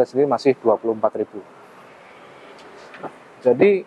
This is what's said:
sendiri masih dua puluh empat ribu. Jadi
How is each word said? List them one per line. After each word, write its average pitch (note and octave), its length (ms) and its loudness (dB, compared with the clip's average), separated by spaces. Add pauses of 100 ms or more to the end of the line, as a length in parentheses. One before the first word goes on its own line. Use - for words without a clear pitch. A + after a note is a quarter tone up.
sendiri C#3 240 -2
masih B2+ 320 0
dua A2+ 160 2
puluh A2+ 160 -4
empat A2 240 -4
ribu. G#2+ 240 -8 (2000)
Jadi E3 420 2